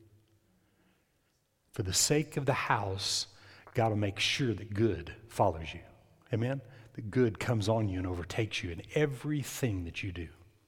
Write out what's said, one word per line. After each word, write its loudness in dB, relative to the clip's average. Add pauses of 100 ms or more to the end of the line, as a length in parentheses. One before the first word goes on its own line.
(1700)
For -2
the -2
sake 2
of -2
the 4
house, 0 (460)
God 4
will 2
make 0
sure 2
that -8
good 0 (140)
follows 2
you. -12 (520)
Amen? 0 (320)
That -10
good 4
comes 0
on 2
you -2
and -2
overtakes -4
you -6
in -8 (120)
everything 0
that -8
you -4
do. -8 (380)